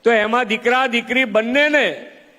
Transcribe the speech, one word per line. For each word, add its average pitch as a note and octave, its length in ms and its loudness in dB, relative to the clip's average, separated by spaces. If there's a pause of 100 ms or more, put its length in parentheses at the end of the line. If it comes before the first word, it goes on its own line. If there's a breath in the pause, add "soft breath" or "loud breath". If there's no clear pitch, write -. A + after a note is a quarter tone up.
તો A#3 80 4
એમાં A3+ 340 0
દીકરા A#3 400 0
દીકરી A#3+ 380 -2
બંનેને A#3 840 0 (280)